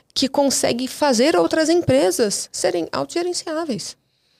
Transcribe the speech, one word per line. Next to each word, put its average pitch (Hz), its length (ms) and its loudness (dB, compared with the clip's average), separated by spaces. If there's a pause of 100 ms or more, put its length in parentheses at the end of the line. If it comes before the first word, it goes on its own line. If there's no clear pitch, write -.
(140)
que - 140 0
consegue 262 600 0
fazer 285 480 2
outras 320 320 2
empresas 320 840 2
serem - 400 -2
autogerenciáveis. 330 1040 -6 (440)